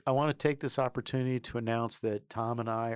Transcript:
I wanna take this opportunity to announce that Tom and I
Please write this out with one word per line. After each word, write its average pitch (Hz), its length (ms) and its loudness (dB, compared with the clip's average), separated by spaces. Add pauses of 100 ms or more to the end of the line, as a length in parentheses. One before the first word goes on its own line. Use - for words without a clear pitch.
I 135 40 4
wanna 143 220 4
take 147 280 2
this 139 180 0
opportunity 127 600 0
to - 160 -8
announce 117 420 0
that 107 300 -2
Tom 117 300 -2
and 113 100 -2
I 113 260 -2